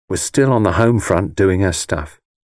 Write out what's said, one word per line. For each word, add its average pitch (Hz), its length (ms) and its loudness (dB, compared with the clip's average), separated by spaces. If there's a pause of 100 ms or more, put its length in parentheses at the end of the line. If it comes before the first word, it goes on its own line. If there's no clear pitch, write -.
was 92 120 -6
still 135 300 0
on 117 120 2
the 90 100 2
home 113 260 2
front 92 340 -2
doing 95 280 2
her 92 100 2
stuff, - 480 -8 (260)